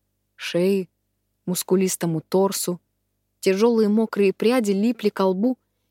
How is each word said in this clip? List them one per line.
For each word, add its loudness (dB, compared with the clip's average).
шее, -2
мускулистому -2
торсу. -2
Тяжелые 2
мокрые 0
пряди 0
липли -2
к -2
лбу 0